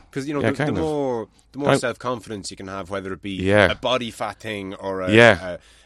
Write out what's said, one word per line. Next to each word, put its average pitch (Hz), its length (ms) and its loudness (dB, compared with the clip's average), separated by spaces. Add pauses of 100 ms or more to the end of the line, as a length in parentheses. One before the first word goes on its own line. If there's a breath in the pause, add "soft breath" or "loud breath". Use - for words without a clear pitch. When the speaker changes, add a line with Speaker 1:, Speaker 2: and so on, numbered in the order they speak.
(100)
Speaker 1:
'Cause, 139 160 -8
you 151 80 -6
know, 143 60 -2
Speaker 2:
Yeah, 117 100 0
Speaker 1:
the, - 60 2
the - 80 -2
Speaker 2:
kind - 120 -2
of. 160 80 -2
Speaker 1:
more, 135 440 -4 (240)
the 131 60 -14
more 139 120 0
Speaker 2:
I 139 60 6
Speaker 1:
self-confidence 113 720 -6
you 95 60 -16
can 98 120 -14
have, 95 220 -10
whether 95 220 -6
it 87 100 -10
be 101 140 -8
Speaker 2:
Yeah. 98 340 4
Speaker 1:
a 107 40 -2
body 120 360 -2
fat 104 300 -10
thing 101 340 -10
or 95 260 -6
a, 92 120 -2
Speaker 2:
Yeah. 95 440 6 (300 soft breath)